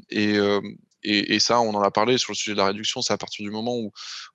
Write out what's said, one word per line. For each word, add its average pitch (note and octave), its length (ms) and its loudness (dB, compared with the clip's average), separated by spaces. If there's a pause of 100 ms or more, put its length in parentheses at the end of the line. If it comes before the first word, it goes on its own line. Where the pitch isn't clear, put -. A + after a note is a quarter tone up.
(100)
et, G#2 260 2
euh, G2+ 240 4 (440)
et, G#2 300 2
et G#2+ 40 4
ça, A#2+ 220 4
on A2+ 140 0
en G#2 80 0
a G2 100 4
parlé A#2 260 4
sur - 140 -4
le G2+ 40 -6
sujet - 160 -4
de G2+ 60 -2
la G2 80 4
réduction, G#2+ 360 -2
c'est - 100 -2
à G2+ 60 0
partir - 260 -10
du G2+ 80 -8
moment A2+ 240 -4
où, A2 160 -6 (420)